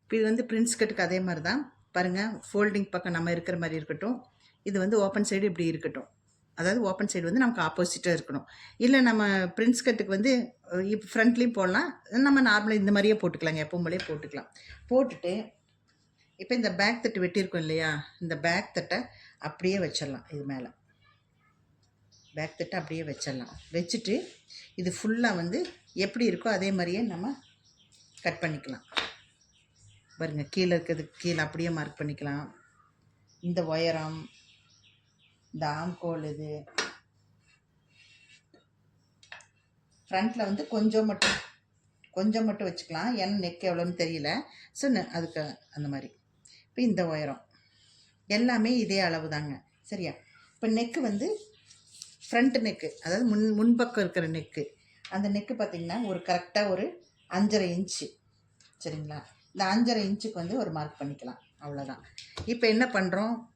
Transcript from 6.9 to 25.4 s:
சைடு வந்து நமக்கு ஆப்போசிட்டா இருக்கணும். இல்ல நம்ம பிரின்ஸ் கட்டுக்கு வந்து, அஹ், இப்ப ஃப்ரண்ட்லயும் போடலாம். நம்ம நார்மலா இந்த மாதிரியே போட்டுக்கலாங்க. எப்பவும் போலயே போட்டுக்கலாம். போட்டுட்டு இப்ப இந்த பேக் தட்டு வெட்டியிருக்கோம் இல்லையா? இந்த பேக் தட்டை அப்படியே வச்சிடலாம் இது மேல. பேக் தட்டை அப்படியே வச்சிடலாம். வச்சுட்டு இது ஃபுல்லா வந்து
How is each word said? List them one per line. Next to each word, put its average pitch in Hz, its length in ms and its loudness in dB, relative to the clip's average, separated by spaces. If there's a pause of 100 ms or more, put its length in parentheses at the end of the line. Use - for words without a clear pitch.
சைடு 185 160 -4
வந்து 175 160 2
நமக்கு 233 240 2
ஆப்போசிட்டா 175 480 0
இருக்கணும். 147 340 -2 (320)
இல்ல 262 240 6
நம்ம 220 260 6 (200)
பிரின்ஸ் 226 360 2
கட்டுக்கு 214 300 0
வந்து, 214 200 4 (380)
அஹ், 185 160 0
இப்ப 214 200 -2
ஃப்ரண்ட்லயும் 233 460 4
போடலாம். 202 360 2 (320)
நம்ம 277 220 8
நார்மலா 214 300 6
இந்த 208 200 4
மாதிரியே 208 280 6
போட்டுக்கலாங்க. 160 400 0
எப்பவும் 170 240 -2
போலயே 175 200 -2
போட்டுக்கலாம். 147 440 -8 (400)
போட்டுட்டு 247 440 2 (1080)
இப்ப 196 140 -2
இந்த 214 200 0
பேக் 214 280 2
தட்டு 214 200 0
வெட்டியிருக்கோம் 180 360 0
இல்லையா? 160 320 0 (300)
இந்த 165 180 -4
பேக் 170 360 0
தட்டை - 240 -2 (400)
அப்படியே 180 400 -2
வச்சிடலாம் 147 560 -6
இது 143 100 -8
மேல. 131 220 -8 (1700)
பேக் 156 220 -6
தட்டை 170 220 -6
அப்படியே 160 240 -6
வச்சிடலாம். 135 500 -8 (200)
வச்சுட்டு 175 420 -2 (600)
இது 180 200 -4
ஃபுல்லா 220 400 0
வந்து 175 240 -2 (360)